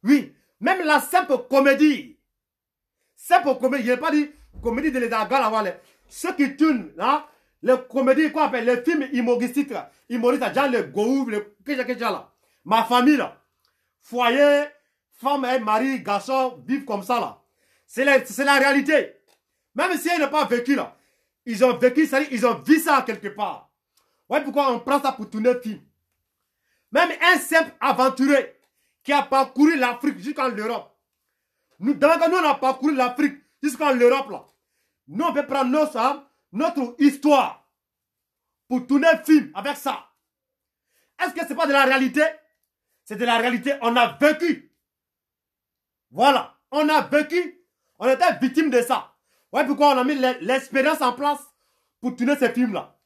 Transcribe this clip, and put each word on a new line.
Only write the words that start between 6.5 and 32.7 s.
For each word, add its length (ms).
tournent, 440
hein, 260
les 120
comédies, 420
quoi 140
appelle, 200
les 180
films 280
humoristiques, 600
là. 200
Humoristes, 460
genre 140
les 160
Goûts, 440
les, 160
que 100
j'ai, 80
que 100
j'ai 60
là. 320
Ma 200
famille, 340
là. 240
Foyer, 680
femme 340
et 140
mari, 420
garçon, 640
vivent 200
comme 160
ça, 180
là. 220
C'est 180
la, 180
c'est 200
la 160
réalité. 560
Même 240
si 180
ils 60
n'ont 80
pas 160
vécu, 300
là. 200
Ils 200
ont 100
vécu, 300
c'est-à-dire, 260
ils 140
ont 160
vu 180
ça 220
quelque 280
part. 420
Ouais, 140
pourquoi 280
on 80
prend 220
ça 100
pour 160
tourner 260
le 60
film? 220
Même 180
un 60
simple 400
aventuré 800
qui 80
a 120
parcouru 520
l'Afrique 440
jusqu'en 320
Europe. 420
Nous, 140
dans 240
nous, 80
on 120
a 60
parcouru 400